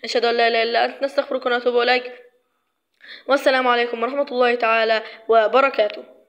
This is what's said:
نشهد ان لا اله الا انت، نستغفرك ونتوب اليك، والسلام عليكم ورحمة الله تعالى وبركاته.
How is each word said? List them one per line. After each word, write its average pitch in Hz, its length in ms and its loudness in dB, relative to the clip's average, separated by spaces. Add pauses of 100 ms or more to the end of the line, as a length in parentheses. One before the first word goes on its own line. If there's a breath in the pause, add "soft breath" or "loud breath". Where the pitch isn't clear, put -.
نشهد 240 220 -2
ان 233 100 2
لا 233 120 2
اله 226 160 0
الا 233 220 0
انت، 254 180 -8
نستغفرك 269 420 -4
ونتوب 247 320 0
اليك، 247 460 -2 (1040 loud breath)
والسلام 262 400 2
عليكم 240 360 0
ورحمة 277 280 -4
الله 247 240 2
تعالى 226 480 0 (260 loud breath)
وبركاته. 226 880 2 (120)